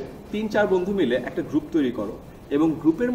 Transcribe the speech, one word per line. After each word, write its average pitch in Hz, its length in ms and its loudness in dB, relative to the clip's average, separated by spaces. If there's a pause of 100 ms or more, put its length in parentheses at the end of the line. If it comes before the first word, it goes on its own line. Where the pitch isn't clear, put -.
(320)
তিন 214 200 -2
চার 208 200 4
বন্ধু 185 280 2
মিলে 131 160 4 (120)
একটা 175 220 -4
group 147 140 0 (100)
তৈরি 135 240 2
করো 101 160 -4 (420)
এবং 160 120 4 (140)
গ্রুপের 165 320 2